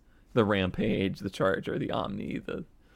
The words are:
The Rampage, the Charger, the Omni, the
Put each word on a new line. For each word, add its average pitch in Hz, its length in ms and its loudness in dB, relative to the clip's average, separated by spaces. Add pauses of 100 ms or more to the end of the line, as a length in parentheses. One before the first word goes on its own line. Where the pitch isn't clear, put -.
(340)
The 113 120 6
Rampage, 95 760 2
the 98 120 -4
Charger, - 480 0
the 127 100 -2
Omni, 104 560 -4
the - 180 -6 (320)